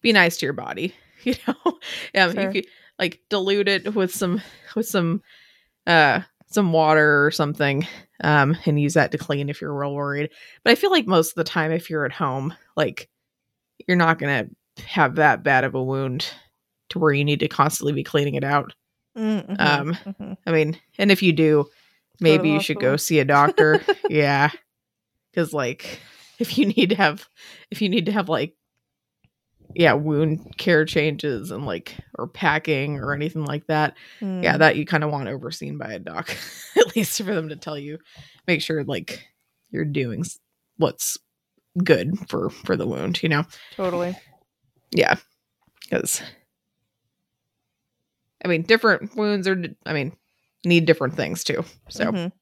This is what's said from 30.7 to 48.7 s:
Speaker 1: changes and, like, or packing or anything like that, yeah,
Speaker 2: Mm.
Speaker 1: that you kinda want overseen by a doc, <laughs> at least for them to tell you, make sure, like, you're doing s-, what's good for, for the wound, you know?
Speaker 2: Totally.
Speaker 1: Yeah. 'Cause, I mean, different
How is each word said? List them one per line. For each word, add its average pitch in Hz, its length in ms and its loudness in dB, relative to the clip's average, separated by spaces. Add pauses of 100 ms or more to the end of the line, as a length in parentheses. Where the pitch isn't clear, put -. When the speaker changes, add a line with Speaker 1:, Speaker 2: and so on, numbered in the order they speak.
Speaker 1:
changes 147 640 -2
and, 135 160 -8
like, 87 280 -8 (240)
or - 80 -8
packing 151 720 -2
or 135 140 -6
anything 151 320 -4
like 143 220 -6
that, 151 300 0 (260)
yeah, 185 320 -2
Speaker 2:
Mm. 143 60 -4
Speaker 1:
that 156 160 6
you 147 100 -4
kinda 151 220 -2
want 143 200 -6
overseen 143 480 -10
by 113 160 -10
a 95 60 -10
doc, - 360 -10 (220)
<laughs> - 220 -8
at - 180 4
least - 240 -2
for 208 140 -6
them 160 160 -6
to 151 60 -12
tell 151 220 -10
you, 147 200 -12 (480)
make 170 160 0
sure, 156 220 -4
like, - 420 -8 (440)
you're 160 140 -4
doing 131 360 -4
s-, - 180 -8 (400)
what's - 400 -2 (640)
good 156 300 2 (160)
for, - 180 -4
for - 280 -4
the - 100 -4
wound, 80 360 -4
you 160 60 0
know? 151 160 0 (320)
Speaker 2:
Totally. 180 400 -4 (760)
Speaker 1:
Yeah. - 240 2 (760)
'Cause, - 320 -4 (2250)
I 180 40 -2
mean, 170 140 0
different 220 540 2